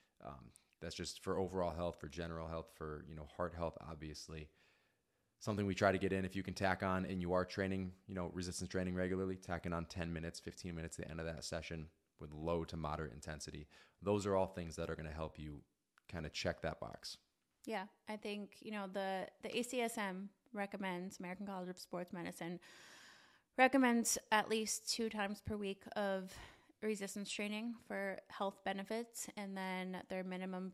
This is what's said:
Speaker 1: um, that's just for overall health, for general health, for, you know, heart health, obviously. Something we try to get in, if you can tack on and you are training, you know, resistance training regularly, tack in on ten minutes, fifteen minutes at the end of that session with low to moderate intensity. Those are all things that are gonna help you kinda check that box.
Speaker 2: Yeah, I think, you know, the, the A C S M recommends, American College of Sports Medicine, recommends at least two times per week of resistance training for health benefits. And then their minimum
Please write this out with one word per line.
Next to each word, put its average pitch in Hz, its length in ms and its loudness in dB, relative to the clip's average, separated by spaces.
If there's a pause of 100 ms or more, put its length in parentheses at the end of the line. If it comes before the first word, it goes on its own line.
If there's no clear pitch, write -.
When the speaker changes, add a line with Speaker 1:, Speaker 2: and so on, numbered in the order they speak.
(240)
Speaker 1:
um, 67 260 -12 (300)
that's 85 140 -6
just - 280 -6
for 90 160 2
overall 90 360 2
health, 85 240 0
for 82 100 -8
general 82 380 -4
health, 80 280 -4
for, 76 340 -6
you 78 80 -10
know, 76 100 -8 (100)
heart 87 180 0
health, 82 260 0
obviously. 78 680 -8 (920)
Something 104 260 2
we 95 80 4
try 98 180 8
to 95 60 4
get 95 140 4
in, 95 120 4
if 90 120 -2
you 98 60 0
can 90 120 -4
tack 95 280 4
on 92 240 4
and 95 140 0
you 87 120 2
are 90 120 6
training, 95 480 0 (140)
you 98 80 -8
know, 87 180 0
resistance 90 380 -2
training 90 240 2
regularly, 92 420 2
tack 87 300 -2
in 87 60 0
on 85 140 0
ten 85 260 -2
minutes, 82 260 -4
fifteen - 360 -8
minutes 82 240 -4
at - 80 -6
the - 40 -10
end 82 100 -4
of 80 60 -2
that 80 180 -4
session 80 440 -4 (320)
with 76 120 -10
low 80 320 0
to 82 120 -6
moderate 76 360 -2
intensity. 73 540 -8 (340)
Those 101 260 4
are 98 100 6
all 95 100 6
things 82 300 -6
that 82 120 -2
are 80 60 0
gonna 78 160 -6
help 78 280 -4
you 76 240 -8 (460)
kinda 80 220 -4
check - 320 0
that 80 180 -2
box. - 380 -8 (480)
Speaker 2:
Yeah, 208 200 -2 (220)
I 214 80 -4
think, 208 440 -6
you - 100 -10
know, 208 160 -2
the, 190 400 0 (160)
the - 160 -2
A 247 40 2
C 240 180 0
S 233 180 2
M 196 320 -2 (240)
recommends, 196 640 -2
American 185 280 -6
College 185 220 -4
of 180 100 -8
Sports 180 340 -6
Medicine, 170 480 -4 (960)
recommends 254 580 10 (160)
at 214 160 6
least 220 400 0
two 226 220 2
times 208 300 -2
per 214 160 -4
week 196 260 -4 (140)
of 190 360 0 (500)
resistance 202 480 -2
training 214 440 -2 (140)
for 196 400 -2
health 196 340 -2
benefits. 196 640 -2 (120)
And 196 180 -4
then 185 540 0
their 190 120 0
minimum 185 520 -2